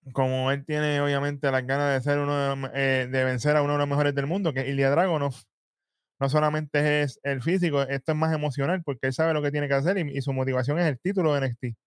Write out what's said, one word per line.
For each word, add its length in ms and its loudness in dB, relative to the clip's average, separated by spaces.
como 380 0
él 140 -4
tiene, 360 0
obviamente, 500 0
las 140 0
ganas 280 0
de 160 0
ser 100 2
uno 180 0
de 120 0
los 80 -2
me-, 160 -6
eh, 340 0
de 160 0
vencer 320 2
a 60 4
uno 120 2
de 60 0
los 80 2
mejores 280 2
del 120 -2
mundo, 260 -2
que 80 -2
es 80 -4
Ilya 200 2
Dragunov, 440 2
no 100 2
solamente 760 2
es 200 -4
el 200 -2
físico, 400 2
esto 300 -2
es 60 0
más 140 2
emocional, 500 -2
porque 240 -4
él 60 -2
sabe 200 0
lo 100 0
que 80 0
tiene 180 -2
que 60 2
hacer 240 0
y, 180 -4
y 40 -2
su 120 -4
motivación 460 0
es 80 2
el 120 -2
título 340 0
de 60 2
N 80 0
X 140 -6
T. 260 -8